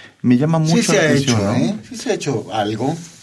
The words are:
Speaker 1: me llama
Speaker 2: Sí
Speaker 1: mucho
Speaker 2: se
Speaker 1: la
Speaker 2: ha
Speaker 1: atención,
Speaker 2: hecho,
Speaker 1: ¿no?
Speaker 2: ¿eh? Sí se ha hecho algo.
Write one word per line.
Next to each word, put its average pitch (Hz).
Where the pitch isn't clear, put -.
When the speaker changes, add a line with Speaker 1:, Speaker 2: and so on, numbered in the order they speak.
Speaker 1:
me 123
llama 160
Speaker 2:
Sí 160
Speaker 1:
mucho -
Speaker 2:
se 208
Speaker 1:
la 180
Speaker 2:
ha 160
Speaker 1:
atención, 131
Speaker 2:
hecho, 98
Speaker 1:
¿no? 110
Speaker 2:
¿eh? 160
Sí 254
se 233
ha -
hecho 107
algo. 110